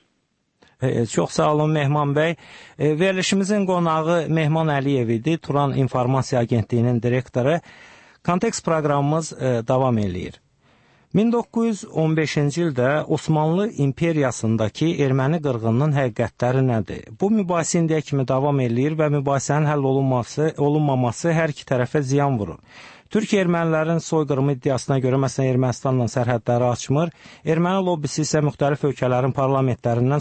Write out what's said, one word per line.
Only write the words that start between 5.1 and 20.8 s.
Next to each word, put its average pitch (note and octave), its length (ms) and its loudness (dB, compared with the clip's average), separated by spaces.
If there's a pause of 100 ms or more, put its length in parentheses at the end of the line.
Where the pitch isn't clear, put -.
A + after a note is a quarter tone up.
idi, D3+ 220 -2
Turan C#3 400 -2
İnformasiya B2+ 640 0
Agentliyinin A#2 600 0
direktoru. B2+ 580 0 (640)
Kontekst F#3 400 -2
proqramımız, D3+ 680 0
e, B2+ 340 -2
davam B2+ 300 2
eləyir. F2+ 440 -4 (720)
Min A3 180 2
doqquz A#3 340 -2
yüz A3 280 -4
on D#3+ 240 0
beşinci D3 440 0
ildə C#3+ 420 0
Osmanlı D#3+ 680 0 (160)
imperiyasındakı C3+ 1040 0 (160)
erməni C3+ 400 0
qırğınının B2 500 0
həqiqətləri B2+ 720 0
nədir? A2+ 400 -4 (140)
Bu G3+ 100 2
mübahisə F3 480 0
indiyə D#3+ 220 2
kimi C#3 260 -2
davam C#3 320 2
eləyir C3 400 0
və D#3 160 2
mübahisənin C#3+ 560 0
həll C#3+ 160 0
olunması, C3+ 680 0
olunmaması D3 760 0